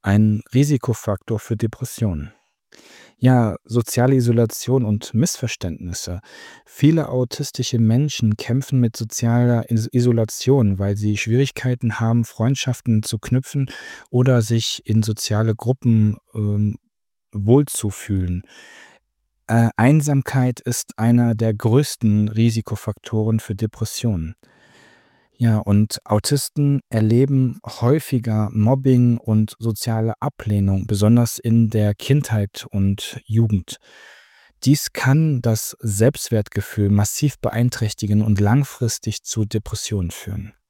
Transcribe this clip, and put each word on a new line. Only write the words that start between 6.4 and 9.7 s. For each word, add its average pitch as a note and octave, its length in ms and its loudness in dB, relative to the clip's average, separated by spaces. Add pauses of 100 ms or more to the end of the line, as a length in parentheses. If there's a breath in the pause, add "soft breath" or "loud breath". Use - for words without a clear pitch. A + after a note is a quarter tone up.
Viele D#3+ 420 2
autistische B2+ 720 -4
Menschen A2+ 580 2
kämpfen C3 420 -2
mit A#2 160 0
sozialer A#2 760 0